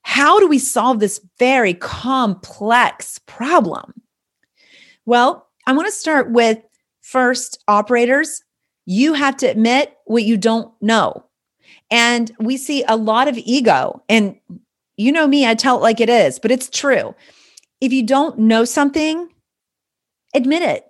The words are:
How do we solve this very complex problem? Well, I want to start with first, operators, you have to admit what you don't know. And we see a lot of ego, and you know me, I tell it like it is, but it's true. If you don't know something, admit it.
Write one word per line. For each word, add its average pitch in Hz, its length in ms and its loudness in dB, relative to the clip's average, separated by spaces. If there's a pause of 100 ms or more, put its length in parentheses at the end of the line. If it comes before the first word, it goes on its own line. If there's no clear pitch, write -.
How 302 400 2
do 381 80 4
we 294 100 2
solve 240 400 -2
this 202 220 -4 (180)
very 247 360 2
complex 233 1500 -4
problem? 254 720 -4 (1040)
Well, 240 420 0 (200)
I 262 80 0
want 330 140 0
to 415 40 -6
start 294 380 -2
with 226 280 2 (440)
first, 254 680 -4
operators, 240 720 0 (440)
you 240 260 0
have 277 260 -2
to 262 80 -2
admit 233 480 0 (120)
what 226 160 0
you 220 160 0
don't 226 420 -2
know. 202 460 -2 (640)
And 233 480 0
we 226 180 -2
see 277 320 -4
a 226 80 2
lot 226 320 0
of 262 80 -4
ego, 220 720 0
and 208 280 0 (600)
you 226 160 0
know 320 140 2
me, 277 200 2
I 226 80 2
tell 247 220 0
it 233 60 -2
like 226 180 2
it 226 100 0
is, 202 280 2
but 220 120 -2
it's 254 200 -2
true. 240 440 -2 (680)
If 254 120 -2
you 262 100 0
don't 269 380 0
know 226 240 4
something, 311 640 -2 (1080)
admit 285 280 0
it. 175 280 -4